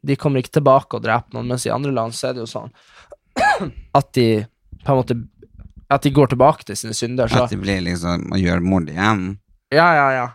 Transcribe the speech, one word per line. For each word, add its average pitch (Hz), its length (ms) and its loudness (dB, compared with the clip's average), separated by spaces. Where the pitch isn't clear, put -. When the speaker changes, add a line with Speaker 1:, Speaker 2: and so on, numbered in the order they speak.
Speaker 1:
de 139 160 -2
kommer 135 240 0
ikke - 160 -4
tilbake 135 400 4
og 110 80 -8
dreper 117 320 -2
noen, 120 100 -6
mens 123 180 -4
i - 60 -2
andre 135 220 -4
land 117 200 -4
så 131 180 -6
er - 20 -6
det 123 100 -8
jo 113 60 -12
sånn 110 240 -12
<clears throat> 523 640 0
at - 140 -4
de 123 120 4
på - 80 -2
en 131 80 2
måte, 123 160 -2
at 139 140 2
de 139 80 2
går 139 220 4
tilbake 131 340 4
til 101 80 -10
sine 113 220 -10
synder, 120 340 -2
så 127 140 2
Speaker 2:
At 117 80 -6
de 98 80 -6
blir 98 240 0
liksom, 87 480 -4
og 95 80 0
gjør 87 240 0
mord 90 260 0
igjen. 98 460 -2
Speaker 1:
Ja, 160 240 4
ja, 143 160 4
ja. 127 240 -2